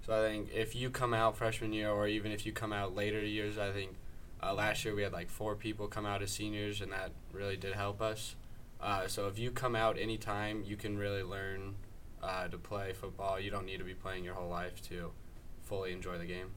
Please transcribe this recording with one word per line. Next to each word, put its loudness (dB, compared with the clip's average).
So 4
I 8
think 2
if 2
you 0
come 2
out 6
freshman 2
year, 2
or 6
even 2
if -2
you -2
come 0
out 2
later 2
years, 0
I 2
think, -2
uh, 2
last 2
year 2
we 4
had, 2
like, -2
four 0
people -2
come -2
out 2
as -2
seniors, -2
and -4
that -2
really -2
did -2
help 0
us. 0
Uh, 2
so 0
if 0
you 0
come 2
out 6
anytime, 0
you -2
can -2
really 2
learn, -2
uh, 0
to -4
play -2
football. -2
You -2
don't -2
need -4
to -4
be -6
playing -4
your -4
whole -4
life -4
to -4
fully -2
enjoy -4
the -4
game. -4